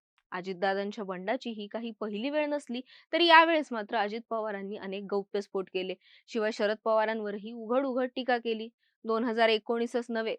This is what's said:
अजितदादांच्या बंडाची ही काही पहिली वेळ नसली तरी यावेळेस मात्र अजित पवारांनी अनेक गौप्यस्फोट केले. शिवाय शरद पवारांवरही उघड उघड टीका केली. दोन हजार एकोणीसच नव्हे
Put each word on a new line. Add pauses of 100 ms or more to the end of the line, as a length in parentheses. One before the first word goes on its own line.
(320)
अजितदादांच्या
बंडाची
ही
काही
पहिली
वेळ
नसली (320)
तरी
यावेळेस
मात्र
अजित
पवारांनी
अनेक
गौप्यस्फोट
केले. (340)
शिवाय
शरद
पवारांवरही
उघड
उघड
टीका
केली. (340)
दोन
हजार
एकोणीसच
नव्हे